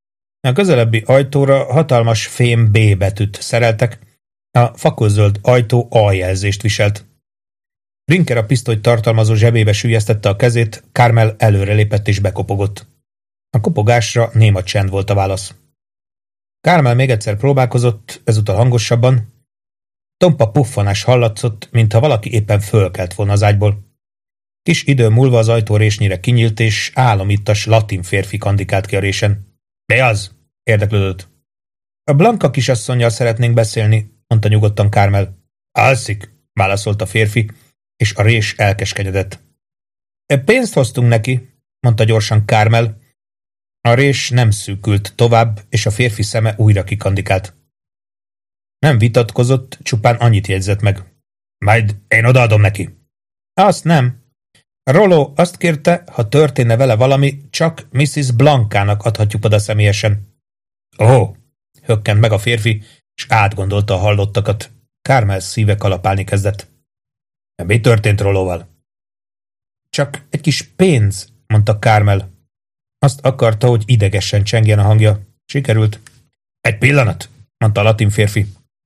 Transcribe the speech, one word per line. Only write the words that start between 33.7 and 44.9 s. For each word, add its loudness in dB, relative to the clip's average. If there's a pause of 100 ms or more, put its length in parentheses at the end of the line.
mondta 0
nyugodtan 0
Carmel. 0 (340)
"Alszik", -2 (200)
válaszolt -2
a -4
férfi, -2 (460)
és -2
a -4
rés 2
elkeskenyedett. -4 (1080)
"Pénzt 0
hoztunk 0
neki", -2 (300)
mondta 0
gyorsan 0
Carmel. 2 (800)
A 4
rés 0
nem 2
szűkült -4